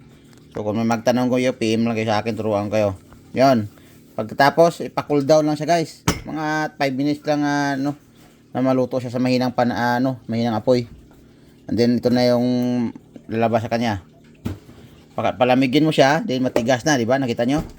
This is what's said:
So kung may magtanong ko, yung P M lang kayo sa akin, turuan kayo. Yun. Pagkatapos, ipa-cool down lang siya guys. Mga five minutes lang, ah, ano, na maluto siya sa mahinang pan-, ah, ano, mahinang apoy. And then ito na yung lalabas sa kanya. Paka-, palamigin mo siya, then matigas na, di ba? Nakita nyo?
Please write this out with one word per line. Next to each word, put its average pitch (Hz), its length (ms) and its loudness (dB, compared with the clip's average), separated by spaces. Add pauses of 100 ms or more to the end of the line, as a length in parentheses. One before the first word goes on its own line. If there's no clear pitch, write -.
(520)
So 107 160 -8
kung 104 80 0
may 113 80 0
magtanong 117 480 0
ko, 127 80 2
yung 127 160 0
P 113 240 0
M 117 80 2
lang 117 80 -2
kayo 110 160 -2
sa 104 80 0
akin, 107 160 -6
turuan 104 320 -2
kayo. 104 240 0 (400)
Yun. 120 400 2 (480)
Pagkatapos, 143 640 2
ipa-cool 147 400 -2
down 156 240 4
lang 151 80 -2
siya 160 240 0
guys. - 240 -8 (240)
Mga 156 480 -4
five 139 160 -2
minutes 147 320 -2
lang, 147 160 0
ah, 143 320 0
ano, 139 240 -4 (580)
na 123 80 -2
maluto 131 400 0
siya 123 80 -8
sa 123 80 -4
mahinang 127 320 2
pan-, 120 240 0
ah, 120 240 0
ano, 131 320 -2
mahinang 117 240 -2
apoy. 120 320 0 (800)
And - 80 -4
then 120 240 2
ito 117 80 0
na 123 240 2
yung 120 160 2 (800)
lalabas 113 400 0
sa 110 60 -8
kanya. 113 340 -2 (1120)
Paka-, 113 160 -2
palamigin 127 480 2
mo 156 80 2
siya, 139 320 4
then 127 160 -4
matigas 127 480 0
na, 127 80 2
di 120 80 2
ba? 123 160 2
Nakita 120 320 -2
nyo? 151 160 -2 (120)